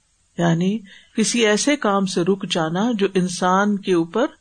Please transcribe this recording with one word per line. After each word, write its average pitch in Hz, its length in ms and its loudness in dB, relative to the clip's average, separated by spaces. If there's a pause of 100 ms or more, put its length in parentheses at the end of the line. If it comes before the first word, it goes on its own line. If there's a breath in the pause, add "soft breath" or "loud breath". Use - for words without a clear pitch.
(380)
یعنی 175 400 0 (380 loud breath)
کسی 220 300 0
ایسے 214 300 2
کام 196 300 0
سے 185 160 -2
رک 190 280 -2
جانا 175 440 -2
جو 196 200 0
انسان 185 640 0
کے 190 160 -2
اوپر 170 320 0 (140)